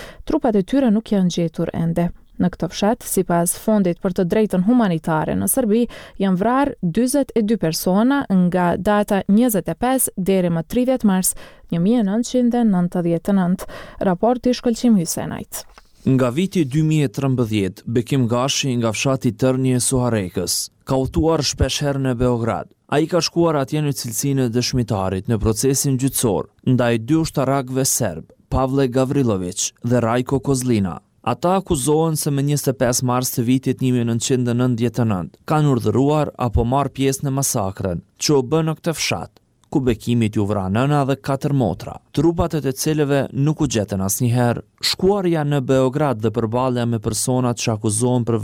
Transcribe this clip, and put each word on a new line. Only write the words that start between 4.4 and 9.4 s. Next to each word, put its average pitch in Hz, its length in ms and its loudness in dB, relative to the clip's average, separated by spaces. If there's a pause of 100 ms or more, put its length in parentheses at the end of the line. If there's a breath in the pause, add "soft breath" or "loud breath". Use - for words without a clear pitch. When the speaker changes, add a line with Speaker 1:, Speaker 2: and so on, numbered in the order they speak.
Speaker 1:
Humanitare 170 720 2
në 196 160 -2
Serbi, 233 300 2 (420 loud breath)
janë 185 160 2
vrarë 254 420 0
dyzet 254 540 0
e 226 80 2
dy 208 160 0
persona 208 600 0 (100)
nga 180 360 2 (100)
data 208 500 0
njëzet 214 400 2